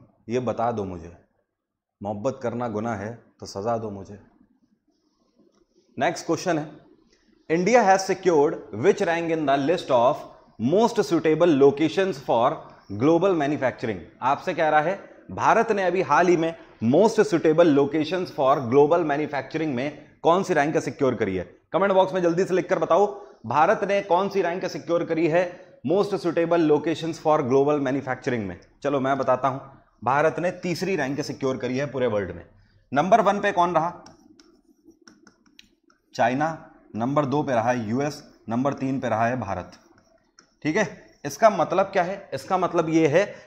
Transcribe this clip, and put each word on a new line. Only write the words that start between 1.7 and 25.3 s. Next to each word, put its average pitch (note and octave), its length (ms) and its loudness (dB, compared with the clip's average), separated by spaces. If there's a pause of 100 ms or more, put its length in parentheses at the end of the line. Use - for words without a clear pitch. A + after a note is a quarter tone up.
मोहब्बत G#2+ 420 -6
करना A#2+ 260 -6
गुनाह G#2+ 260 -6
है G2+ 180 -8 (260)
तो G#2+ 80 -18
सजा A2+ 300 -4
दो A2 140 -8
मुझे। G2 280 -16 (1800)
नेक्स्ट E3+ 280 -4
क्वेश्चन E3 320 -2
है, D#3 140 -8 (760)
India F3+ 320 4
has F#3+ 220 4
secured E3 500 2 (300)
which G3 180 4
rank E3+ 300 -2
in D#3+ 140 -2
the C3+ 140 2
list D#3+ 320 -2
of B2+ 300 2 (440)
most G#3+ 380 2
suitable D#3+ 540 2
locations D3+ 640 2
for B2+ 300 2 (420)
global E3 420 2
manufacturing? B2+ 640 -2 (240)
आपसे C#3 300 -2
कह D#3+ 160 0
रहा D3+ 120 4
है, F3+ 140 -2 (360)
भारत E3+ 400 2
ने G3+ 120 0
अभी F3+ 200 0
हाल D#3 240 4
ही F3 100 4
में E3 180 -2 (300)
most G3+ 400 4
suitable E3 480 4
locations D3+ 580 0
for C#3 240 2 (140)
global D3 360 4
manufacturing D3 680 -4
में C#3+ 480 -8
कौन F3 200 2
सी F3+ 100 -2
रैंक D3+ 260 0
सिक्योर C3 360 -2
करी G2 200 -2
है? F2+ 80 -4 (300)
कमेंट G3 200 0
बॉक्स F#3 200 2
में F#3 80 -2
जल्दी E3+ 240 0
से F3 80 -4
लिखकर F3+ 260 0
बताओ, E3 260 2 (420)
भारत E3 360 2
ने G3 220 -2
कौन F#3 240 0
सी G3 120 -2
रैंक F3+ 260 -4
सिक्योर E3 380 -2
करी D#3+ 220 0
है E3+ 180 2 (420)